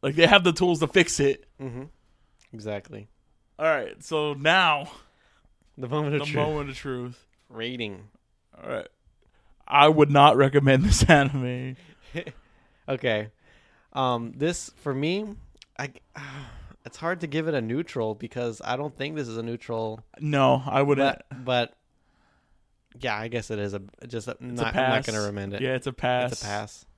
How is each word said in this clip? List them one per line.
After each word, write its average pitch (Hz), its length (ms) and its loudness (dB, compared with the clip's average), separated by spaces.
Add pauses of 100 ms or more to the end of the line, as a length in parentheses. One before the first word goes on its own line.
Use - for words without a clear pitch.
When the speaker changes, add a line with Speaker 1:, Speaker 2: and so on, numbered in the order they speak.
Speaker 1:
Like, 139 140 -2
they 165 100 6
have 196 180 6
the 175 80 4
tools 175 280 0
to 160 60 0
fix - 320 2
it. 139 280 0 (140)
Speaker 2:
Mm-hmm. 127 240 -12 (680)
Exactly. 104 560 -10 (500)
Speaker 1:
All 156 80 -2
right, 139 380 -4
so 151 300 -4
now 156 560 2 (880)
Speaker 2:
The 127 100 -8
moment 151 260 -2
of 147 60 0
Speaker 1:
the 147 60 -6
Speaker 2:
truth. 147 200 -2
Speaker 1:
moment 147 240 -4
of 127 60 -12
truth. 123 500 -10 (220)
Speaker 2:
Rating. 113 560 -8 (580)
Speaker 1:
All - 80 -10
right. - 180 -8 (800)
I 143 220 8
would 156 220 6
not 143 260 8
recommend 135 480 6
this - 200 4
<laughs> - 40 2
anime. 131 680 2 (380)
Speaker 2:
<laughs> 170 100 -8 (640)
Okay. 113 400 -2 (680)
Um, 120 420 -2
this, 160 340 -4 (120)
for 143 100 -6
me, 165 320 -2 (540)
I, 135 120 -8 (240)
<sighs> 139 680 -18
it's - 140 -18
hard 170 220 -6
to 170 60 -6
give 156 220 -4
it 156 60 -2
a 127 80 -2
neutral 113 520 -4
because 117 480 -8
I 123 140 -4
don't 143 180 -8
think 147 220 -8
this 143 120 -6
is 113 100 -8
a 113 40 -8
neutral. 113 580 -8 (200)
Speaker 1:
No, 135 460 4
I 135 160 2
wouldn't. 139 480 0
Speaker 2:
But, 127 140 -16
but 123 320 -2 (1200)
yeah, 120 180 -4
I 110 100 -8
guess 113 220 -6
it 107 80 -4
is 101 160 -4
a, 101 60 -8 (260)
just 117 220 -10
a, 120 40 -10
Speaker 1:
It's - 80 -14
a 123 40 -16
Speaker 2:
not, 120 320 -4
I'm 131 140 2
not - 160 0
gonna 110 120 -4
Speaker 1:
pass. 104 60 -2
Speaker 2:
recommend 101 300 -6
it. 104 80 -6
Speaker 1:
Yeah, 131 120 -2
it's 127 120 -6
a 131 60 -6
pass. 123 400 -2
Speaker 2:
It's - 100 -10
a - 20 -12
pass. 104 420 -8 (120)